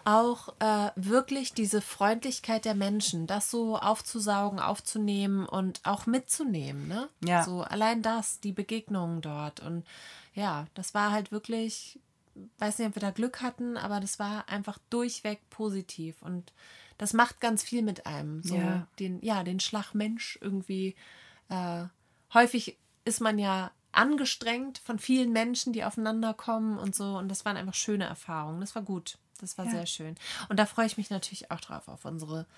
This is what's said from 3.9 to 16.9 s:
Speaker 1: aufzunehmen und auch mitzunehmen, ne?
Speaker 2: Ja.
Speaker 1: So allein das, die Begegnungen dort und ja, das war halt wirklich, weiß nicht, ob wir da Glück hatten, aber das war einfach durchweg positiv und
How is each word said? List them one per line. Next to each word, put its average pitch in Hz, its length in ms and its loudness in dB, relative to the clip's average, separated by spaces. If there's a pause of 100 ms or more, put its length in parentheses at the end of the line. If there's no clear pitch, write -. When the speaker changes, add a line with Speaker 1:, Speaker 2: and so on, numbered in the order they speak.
Speaker 1:
aufzunehmen 202 840 2
und 185 380 -2
auch 202 240 -2
mitzunehmen, 175 800 0
ne? 226 220 -4 (160)
Speaker 2:
Ja. 175 180 6
Speaker 1:
So 180 200 -2
allein 220 400 2
das, 226 360 0
die 202 140 -4
Begegnungen 190 680 -2
dort 147 360 -6
und 170 260 -6 (500)
ja, 165 400 -2
das - 200 -6
war 208 160 4
halt 208 220 0
wirklich, 226 680 -4 (600)
weiß 208 200 -2
nicht, 226 80 0
ob 208 80 -2
wir 202 80 -6
da 202 80 0
Glück 240 320 -2
hatten, 240 340 -4
aber 208 220 -2
das 202 220 -4
war 208 280 -4
einfach 202 300 -6 (120)
durchweg 233 500 -2 (100)
positiv 190 720 -6
und 175 300 -8 (440)